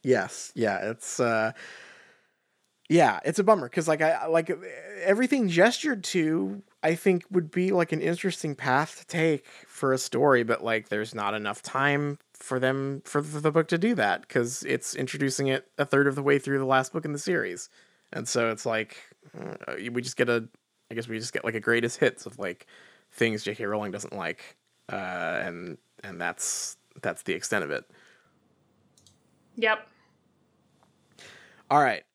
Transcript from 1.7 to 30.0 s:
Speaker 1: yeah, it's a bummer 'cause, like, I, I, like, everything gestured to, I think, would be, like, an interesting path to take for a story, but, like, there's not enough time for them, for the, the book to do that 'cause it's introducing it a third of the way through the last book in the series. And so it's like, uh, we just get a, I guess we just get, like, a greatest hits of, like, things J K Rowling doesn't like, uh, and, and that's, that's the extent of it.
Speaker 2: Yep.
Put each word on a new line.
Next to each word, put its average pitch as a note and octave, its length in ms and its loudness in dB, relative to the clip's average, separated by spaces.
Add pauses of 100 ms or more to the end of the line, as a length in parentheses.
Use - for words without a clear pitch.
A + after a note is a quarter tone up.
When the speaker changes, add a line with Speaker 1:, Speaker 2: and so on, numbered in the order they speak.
Speaker 1:
yeah, C3+ 340 6
it's D#3+ 140 -2
a G#3 60 2
bummer F3+ 260 4
'cause, D#3+ 180 -2
like, D#3 140 2
I, D#3 80 4
I, C#3+ 160 0
like, E3 240 2 (540)
everything A#3 460 4
gestured G#3 560 4
to, F#3+ 580 0 (180)
I D#3+ 140 2
think, F3 340 2
would F3 220 0
be, F3+ 200 2
like, F3 200 2
an D#3 100 -2
interesting E3 540 -2
path C3+ 440 0
to - 60 -20
take D#3+ 400 0 (220)
for C3 260 0
a C3 60 0
story, B2+ 420 4
but, A2+ 220 0
like, A2+ 260 -2
there's G#2+ 240 -4
not G#2 220 -2
enough G#2 260 -4
time C#3+ 560 0 (160)
for - 260 -4
them, C3+ 460 -2
for D3 160 0
the, D3+ 180 -8
the D3+ 120 2
book D#3 160 2
to F3 100 2
do A3 160 2
that G#2 340 0
'cause B2 400 -2
it's B2+ 280 -4
introducing C#3 500 -2
it C3+ 320 -2
a C#3+ 80 0
third C#3 220 4
of C3+ 80 0
the C#3+ 80 -4
way C#3+ 160 4
through C#3 180 -2
the C3+ 80 0
last C3 260 2
book E3 140 -6
in D3+ 80 -4
the C#3+ 60 -6
series. A2 500 -4 (420)
And A#2+ 160 -8
so A#2 220 0
it's G#2+ 160 -6
like, A2 320 -4 (420)
uh, - 360 -10 (160)
we A#2+ 100 -2
just B2 160 -8
get B2 100 4
a, A#2 220 0 (400)
I A2+ 60 -10
guess A2+ 120 -6
we A2+ 120 -6
just A#2+ 140 -10
get, - 120 -4
like, A2+ 100 -2
a A2 60 -2
greatest A#2 380 0
hits - 260 2
of, - 140 -16
like, F2+ 260 -8 (460)
things A2 320 0
J G#2 100 -4
K A2 140 -6
Rowling G#2 240 -2
doesn't G2+ 260 -10
like, - 400 -8 (340)
uh, - 40 -6 (500)
and, F2 320 -10 (260)
and F2+ 160 -14
that's, - 580 -6 (260)
that's F#2 180 -6
the F#2 120 -4
extent G2 300 -2
of D2 60 -6
it. C#2+ 160 -4 (1700)
Speaker 2:
Yep. A3 300 0 (1800)